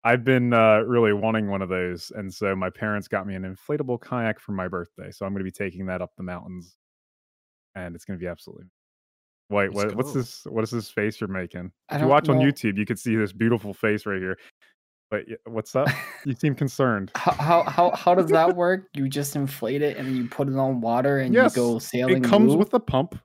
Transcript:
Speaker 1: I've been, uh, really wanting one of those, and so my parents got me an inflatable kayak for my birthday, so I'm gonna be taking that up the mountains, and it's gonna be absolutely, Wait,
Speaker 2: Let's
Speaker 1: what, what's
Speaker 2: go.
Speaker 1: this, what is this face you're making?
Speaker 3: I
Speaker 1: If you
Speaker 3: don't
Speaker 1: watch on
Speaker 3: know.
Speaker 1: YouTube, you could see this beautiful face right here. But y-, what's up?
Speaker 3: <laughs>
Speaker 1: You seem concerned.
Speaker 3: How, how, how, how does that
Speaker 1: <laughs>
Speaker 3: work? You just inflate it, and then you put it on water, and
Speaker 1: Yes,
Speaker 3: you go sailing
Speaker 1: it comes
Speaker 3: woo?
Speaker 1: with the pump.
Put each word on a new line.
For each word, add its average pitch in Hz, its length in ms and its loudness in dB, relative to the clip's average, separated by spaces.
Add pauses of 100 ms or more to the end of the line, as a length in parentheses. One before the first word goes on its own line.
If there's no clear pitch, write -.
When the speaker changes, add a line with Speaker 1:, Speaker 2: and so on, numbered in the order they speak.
Speaker 1:
I've 120 180 4
been, 123 300 4
uh, 113 320 8
really 117 260 4
wanting 107 360 0
one 98 140 -2
of 92 60 -6
those, 90 460 -4
and 98 180 -10
so 98 220 -2
my 92 160 -4
parents 104 380 -6
got 98 180 -4
me 98 80 -8
an 92 80 -8
inflatable 123 580 -6
kayak 113 400 -4
for - 120 -10
my 92 160 -4
birthday, 92 420 -10
so 98 160 -10
I'm 98 80 -6
gonna 98 100 -6
be 92 60 -8
taking 95 360 -8
that 92 140 -6
up 90 160 -10
the 98 60 -14
mountains, 90 540 -14 (1000)
and 90 220 -12
it's - 80 -20
gonna 95 140 -10
be 87 100 -8
absolutely, - 380 -14 (840)
Wait, 98 240 0
Speaker 2:
Let's - 20 -4
Speaker 1:
what, 101 200 -2
what's 135 160 -2
Speaker 2:
go. 135 80 -2
Speaker 1:
this, - 260 -10
what 110 180 -2
is 110 60 -6
this 117 200 -6
face 107 300 -4
you're 104 80 -6
making? 90 440 -10 (160)
Speaker 3:
I 143 80 -6
Speaker 1:
If - 20 -2
you - 40 0
Speaker 3:
don't 127 80 2
Speaker 1:
watch 151 180 4
on 127 100 4
Speaker 3:
know. 127 80 4
Speaker 1:
YouTube, 110 320 -2
you 104 80 -2
could 107 140 -4
see 110 160 -2
this 104 160 -2
beautiful 104 420 0
face 107 320 -2
right 98 140 -4
here. 92 180 -6 (720)
But 107 180 -4
y-, 113 80 -12 (100)
what's 113 300 -10
up? 135 120 2 (180)
Speaker 3:
<laughs> - 180 -18
Speaker 1:
You 135 100 -4
seem 143 220 0
concerned. 120 580 0
Speaker 3:
How, - 180 0
how, 170 320 4
how, 175 280 2
how - 240 2
does 175 140 2
that 165 260 4
Speaker 1:
<laughs> 175 80 0
Speaker 3:
work? 190 300 0
You 139 140 -2
just 139 280 -4
inflate 139 460 -4
it, 147 140 0
and 131 120 -8
then 131 80 -2
you 120 120 -2
put 139 200 -4
it 135 80 -2
on 131 240 0
water, 120 380 2
and 131 160 0
Speaker 1:
Yes, 254 220 6
Speaker 3:
you 123 60 2
go 120 160 2
sailing 127 460 2
Speaker 1:
it 120 40 2
comes 143 240 8
Speaker 3:
woo? 156 60 4
Speaker 1:
with 208 120 2
the 247 100 2
pump. 135 440 -2